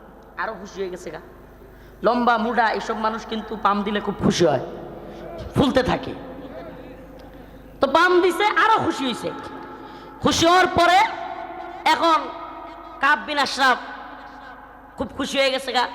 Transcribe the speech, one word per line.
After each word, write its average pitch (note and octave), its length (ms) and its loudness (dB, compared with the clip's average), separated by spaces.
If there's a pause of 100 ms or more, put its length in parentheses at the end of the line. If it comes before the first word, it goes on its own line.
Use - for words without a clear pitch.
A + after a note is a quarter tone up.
(380)
আরো G3 160 -4
খুশি F#3+ 280 -12
হয়ে F#3 80 -4
গেছে F3 200 -10
গা। D#3+ 100 -12 (840)
লম্বা A#3+ 340 4
মুডা A3+ 340 2
এইসব G3+ 260 -4
মানুষ A3 280 -2
কিন্তু A3 380 -6
পাম G3+ 200 2
দিলে G#3 180 -2
খুব G#3 220 -4
খুশি F#3 220 4
হয়, C#3 200 2 (920)
ফুলতে B3+ 280 4
থাকে। - 300 -2 (1700)
তো C#4 60 4
পাম F4+ 340 6
দিছে, G4 240 4
আরো G#4 400 4
খুশি C4+ 200 -2
হইছে। F#3 260 -4 (880)
খুশি D4 240 4
হওয়ার F4+ 220 6
পরে F4+ 560 4 (600)
এখন D#4 340 4 (840)
কাব G3 240 4
বিন D4 120 -4
আশরাফ C4 400 4 (1200)
খুব C4 100 -4 (100)
খুশি C4+ 200 -4
হয়ে C4+ 140 2
গেছে C4 200 -4
গা। A#3 240 2